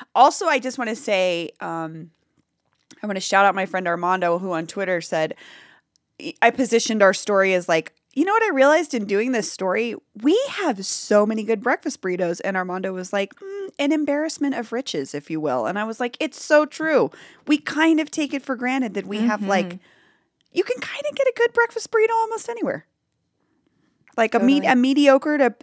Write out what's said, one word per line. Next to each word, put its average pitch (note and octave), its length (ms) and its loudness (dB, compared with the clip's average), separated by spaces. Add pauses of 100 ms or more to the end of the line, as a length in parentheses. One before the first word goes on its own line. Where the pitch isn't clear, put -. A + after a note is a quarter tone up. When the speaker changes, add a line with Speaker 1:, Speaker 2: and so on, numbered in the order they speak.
(160)
Speaker 1:
Also, D4 320 4
I D4 100 2
just B3 220 -8
wanna A3+ 160 -4
say, F#3 640 0
um, E3 500 -10 (920)
I - 20 -8
wanna G3 140 -4
shout G3 260 4
out F#3+ 80 6
my G3 140 -2
friend F#3 200 -4
Armando, F3 520 0
who F#3 140 -6
on E3 120 -4
Twitter F3+ 360 -4
said, D#3 340 -2 (1080)
I A#3 100 6
positioned A#3 520 0
our F#3+ 100 8
story F#3+ 400 0
as, F3 160 0
like, D#3+ 240 -2 (200)
"You C#4 120 0
know G4+ 80 0
what A4+ 100 2
I G#4+ 60 2
realized D4 460 4
in G#3+ 100 -4
doing G#3+ 280 0
this G#3+ 180 -2
story? G#3 420 -4 (280)
We D#4+ 180 4 (100)
have B3 360 -4
so - 420 2
many A3 160 -2
good G#3 180 -2
breakfast C#4+ 400 -4
burritos." F3+ 420 -2
And F#3+ 120 -2
Armando F#3 380 -4
was F#3 200 -10
like, G3 220 -4
"Mm, G4 340 -12 (100)
an C#4+ 120 2
embarrassment D4+ 640 -2
of A#3 160 -8
riches, G3+ 420 -6
if C#3+ 160 -10
you D#3 100 -6
will." B2+ 260 -2
And F3+ 140 -4
I G#3+ 40 -4
was A3 160 -8
like, A#3+ 200 -4
"It's - 240 -6
so D4+ 220 4
true. D4 460 0 (360)
We D4+ 100 4
kind D#4+ 420 2
of D#4 120 -4
take D4 220 -4
it C#4 100 -4
for C4 120 -6
granted B3 380 -2
that G3 140 -6
we G#3 120 -4
have, G#3+ 220 0
like, G3 260 2
Speaker 2:
Mm-hmm. F3+ 100 -12 (760)
Speaker 1:
you F4+ 100 0
can B4 160 -6
kinda - 360 -8
get C5+ 120 0
a A#4+ 80 2
good A#4 180 2
breakfast A#4 360 0
burrito A4+ 240 2
almost A4+ 340 -2
anywhere." G4+ 380 -6 (1300)
Like, A3+ 180 2
a A3+ 40 2
me-, C4+ 200 4
Speaker 2:
Totally. - 120 2
Speaker 1:
a C4 40 4
mediocre C#4 640 4
to A#3+ 240 2